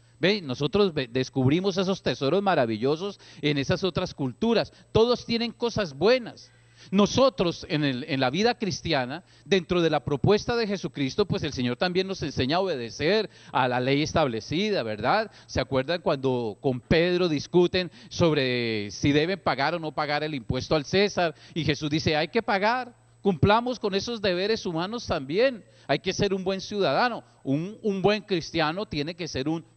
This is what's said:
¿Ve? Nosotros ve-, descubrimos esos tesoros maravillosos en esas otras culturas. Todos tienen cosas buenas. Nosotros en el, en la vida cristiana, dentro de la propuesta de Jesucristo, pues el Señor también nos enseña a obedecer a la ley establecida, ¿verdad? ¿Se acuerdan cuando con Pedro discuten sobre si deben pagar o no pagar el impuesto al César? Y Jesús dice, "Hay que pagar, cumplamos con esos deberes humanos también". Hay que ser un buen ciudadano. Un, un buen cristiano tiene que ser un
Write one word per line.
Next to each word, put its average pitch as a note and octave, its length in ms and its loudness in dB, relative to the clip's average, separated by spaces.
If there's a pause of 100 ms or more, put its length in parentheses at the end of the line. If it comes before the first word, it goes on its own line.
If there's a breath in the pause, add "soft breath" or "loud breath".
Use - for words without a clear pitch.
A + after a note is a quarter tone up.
(180 soft breath)
¿Ve? F#3+ 240 2
Nosotros D3+ 500 0
ve-, C3+ 160 -4
descubrimos C#3 720 0
esos F#3 240 -2
tesoros D3 400 0
maravillosos D3+ 760 0 (220 loud breath)
en C#3+ 160 0
esas C#3+ 260 -2
otras F3+ 300 -4
culturas. D#3 580 -2 (220 soft breath)
Todos A#3 320 2
tienen A#3 280 -4
cosas G#3 420 -4
buenas. G3+ 580 0 (380 loud breath)
Nosotros G3+ 800 2
en D3+ 160 0
el, B2 240 0
en C3+ 120 -2
la B2+ 100 2
vida A3 240 2
cristiana, D3+ 680 -4 (220 soft breath)
dentro F3+ 380 2
de D#3+ 80 4
la D3+ 100 2
propuesta G#3 560 2
de A#3 100 0
Jesucristo, F3+ 600 -2
pues F#3+ 160 -2
el D3+ 100 -4
Señor B2 240 -2
también F#3 300 0
nos F#3+ 160 -8
enseña C#3+ 340 -2
a F#3 40 2
obedecer E3 680 0 (240 loud breath)
a C3 160 2
la B2 120 0
ley C#3 220 2
establecida, D3+ 800 0
¿verdad? A#2+ 480 -2 (160 loud breath)
¿Se - 140 -4
acuerdan C3+ 400 -2
cuando C3 600 -2
con B2+ 200 -2
Pedro F3 480 2
discuten F3 640 2 (180 loud breath)
sobre B2 840 0
si C#3+ 220 2
deben D#3+ 280 2
pagar D3 340 0
o F3 40 -2
no D#3 140 -8
pagar D3 320 -2
el D#3 100 -4
impuesto B2+ 400 -4
al D3 120 0
César? F#3 480 2 (200 loud breath)
Y D#3 100 -2
Jesús D3 260 0
dice, D#3 260 2
"Hay D#3 120 0
que A3+ 140 0
pagar, A#3+ 520 0 (260)
cumplamos G#3 580 2
con G3 160 -2
esos G#3+ 280 -4
deberes G3+ 420 0
humanos F#3+ 420 -4
también". F#3+ 560 0 (240 soft breath)
Hay C#3+ 120 2
que F3+ 160 -4
ser G3+ 180 0
un F#3+ 120 -2
buen F#3+ 180 -4
ciudadano. G3 640 0 (200 soft breath)
Un, D#3+ 380 -2
un G3 180 -2
buen G3+ 220 2
cristiano E3 640 -2
tiene D#3+ 300 -6
que E3 120 -8
ser C#3 220 -4
un E3 160 -4 (100)